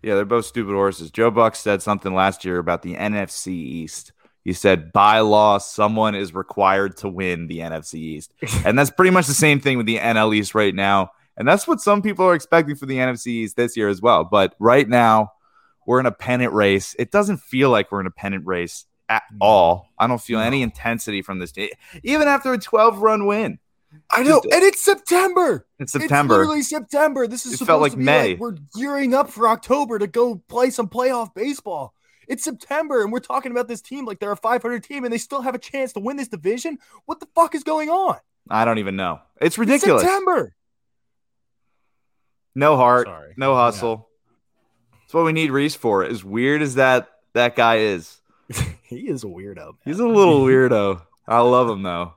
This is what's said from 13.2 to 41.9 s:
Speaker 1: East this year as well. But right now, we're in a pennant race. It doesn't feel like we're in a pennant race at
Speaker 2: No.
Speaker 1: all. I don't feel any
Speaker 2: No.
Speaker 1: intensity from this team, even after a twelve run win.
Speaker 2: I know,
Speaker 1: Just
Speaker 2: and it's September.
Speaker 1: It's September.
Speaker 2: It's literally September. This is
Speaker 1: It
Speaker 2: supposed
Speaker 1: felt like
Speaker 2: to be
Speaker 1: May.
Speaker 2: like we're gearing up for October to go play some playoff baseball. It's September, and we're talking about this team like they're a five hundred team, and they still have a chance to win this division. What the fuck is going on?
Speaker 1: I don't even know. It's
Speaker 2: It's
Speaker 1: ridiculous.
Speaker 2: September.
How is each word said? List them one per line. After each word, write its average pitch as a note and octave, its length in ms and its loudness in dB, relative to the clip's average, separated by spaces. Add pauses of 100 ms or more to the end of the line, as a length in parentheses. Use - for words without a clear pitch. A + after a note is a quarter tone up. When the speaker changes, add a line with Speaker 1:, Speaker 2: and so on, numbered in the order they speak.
Speaker 1:
East G#2 140 -8
this A#2+ 200 -2
year G#2+ 120 0
as F#2+ 140 -2
well. G2+ 220 4
But F#2+ 340 2
right A#2+ 280 4
now, A2 460 4 (540)
we're B2 140 2
in C3 60 -2
a A2+ 60 2
pennant B2 400 -2
race. G2 460 2
It A#2+ 120 -4
doesn't G3+ 280 0
feel C3 320 0
like G#2 200 2
we're G2+ 100 -4
in F#2 60 -6
a F2+ 40 -6
pennant F#2+ 360 -10
race F2 380 -6 (240)
at A2 140 0 (100)
Speaker 2:
No. G#2 80 -20
Speaker 1:
all. F2+ 480 4 (100)
I A2 80 2
don't A#2+ 140 -2
feel A2+ 200 -4
any B2 180 -2
Speaker 2:
No. B2+ 60 -2
Speaker 1:
intensity A2 580 -6
from F#2+ 160 -10
this F2+ 140 -10
team, G2 180 -10 (320)
even D4 260 0
after C#4 240 -2
a A#3+ 60 -2
twelve G#3+ 400 2
run G#3+ 260 0
win. G3+ 340 -4 (520)
Speaker 2:
I A#3+ 140 0
know, D4 180 6
Speaker 1:
Just - 100 -2
Speaker 2:
and F4 120 4
it's G4 180 4
September. F4+ 840 0 (120)
Speaker 1:
It's C3+ 140 -12
September. C#3+ 420 2
Speaker 2:
It's G2 60 6
literally D4+ 220 0
September. C#4+ 680 -2
This A#3+ 180 -10
is B3 80 -8
Speaker 1:
It - 40 -8
Speaker 2:
supposed A3+ 100 -4
Speaker 1:
felt D#3 120 6
like D3 120 2
Speaker 2:
to B2 60 -8
be C3 60 -2
Speaker 1:
May. C#3 280 4
Speaker 2:
like F2 80 -8
we're A3 160 -8 (200)
gearing C#4 380 -2
up C#4 160 0
for A3+ 180 0
October A#3 520 -2
to G#3 80 -2
go A#3 400 -2
play B3+ 220 0
some A3 180 -6
playoff A#3+ 460 -4
baseball. F#3+ 600 -10 (320)
It's A#3+ 160 -10
September, C#4+ 600 -4
and G#3 100 -4
we're B3 80 -6
talking B3+ 320 -6
about A#3+ 160 -6
this A#3+ 120 -12
team C4+ 240 -14
like G#3 140 -12
they're G#3 140 -6
a G3+ 40 -6
five A#3 260 -2
hundred A#3+ 200 -8
team, C#4+ 220 -12
and A#3 80 -6
they A#3 60 -4
still C#4 240 -8
have B3+ 120 -6
a B3 40 -10
chance C4+ 340 -8
to G#3 80 -10
win C4 160 -8
this C#4 120 -8
division. A#3 500 -6 (280)
What D#4+ 140 -10
the D#4 60 -20 (100)
fuck E4+ 180 2
is C#4 100 -8
going D#4 240 -4
on? F4+ 280 0 (340)
Speaker 1:
I A2 140 0
don't A2+ 140 0
even F#2+ 180 -6
know. F2+ 240 -6 (200)
It's E3 140 0
Speaker 2:
It's - 40 -12
Speaker 1:
ridiculous. A#3 440 2
Speaker 2:
September. F#4 520 0 (2000)